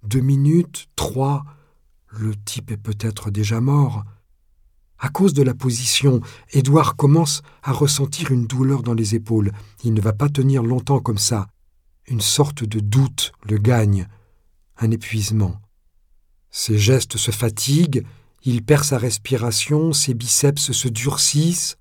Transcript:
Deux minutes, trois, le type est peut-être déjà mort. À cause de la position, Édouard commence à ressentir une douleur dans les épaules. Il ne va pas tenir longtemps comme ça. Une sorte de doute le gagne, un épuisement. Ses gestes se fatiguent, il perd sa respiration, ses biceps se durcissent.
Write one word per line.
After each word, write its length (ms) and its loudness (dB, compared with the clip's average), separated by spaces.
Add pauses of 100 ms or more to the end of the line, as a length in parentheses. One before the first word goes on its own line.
Deux 160 0
minutes, 720 2
trois, 500 -2 (720)
le 200 -4
type 340 -12
est 60 -6
peut-être 560 -6
déjà 280 0
mort. 440 2 (960)
À 80 -4
cause 260 2
de 80 4
la 100 2
position, 680 0 (320)
Édouard 420 4
commence 480 2 (220)
à 80 -4
ressentir 580 -2
une 160 2
douleur 380 0
dans 100 -2
les 220 0
épaules. 340 0 (320)
Il 120 0
ne 60 2
va 120 0
pas 160 0
tenir 340 2
longtemps 380 0
comme 180 -2
ça. 300 -2 (580)
Une 140 -2
sorte 420 0
de 160 -4
doute 540 0 (100)
le 160 -2
gagne, 480 2 (680)
un 160 0
épuisement. 680 -2 (920)
Ses 260 -2
gestes 380 2
se 160 -2
fatiguent, 720 0 (380)
il 200 -2
perd 200 4
sa 120 0
respiration, 960 -2
ses 220 0
biceps 560 0
se 160 -2
durcissent. 960 0